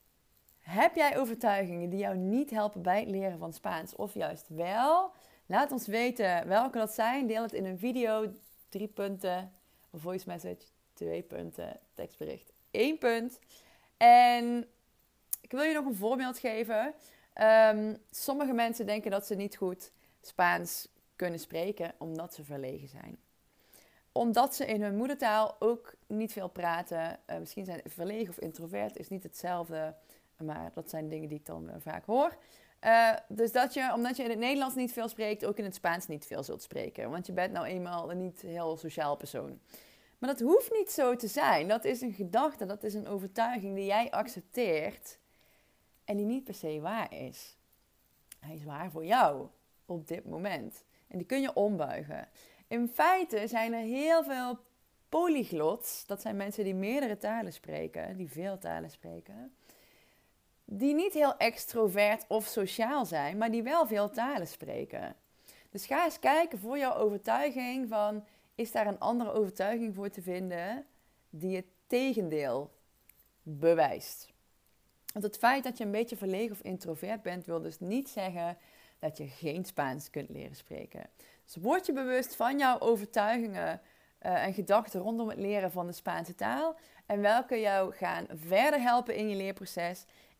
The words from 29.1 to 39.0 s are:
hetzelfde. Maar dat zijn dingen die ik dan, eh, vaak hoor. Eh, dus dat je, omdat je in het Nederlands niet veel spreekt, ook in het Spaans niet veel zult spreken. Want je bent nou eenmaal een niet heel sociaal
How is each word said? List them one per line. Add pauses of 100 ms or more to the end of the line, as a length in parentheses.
hetzelfde. (440)
Maar
dat
zijn
dingen
die
ik
dan,
eh,
vaak
hoor. (440)
Eh, (140)
dus
dat
je,
omdat
je
in
het
Nederlands
niet
veel
spreekt,
ook
in
het
Spaans
niet
veel
zult
spreken.
Want
je
bent
nou
eenmaal
een
niet
heel
sociaal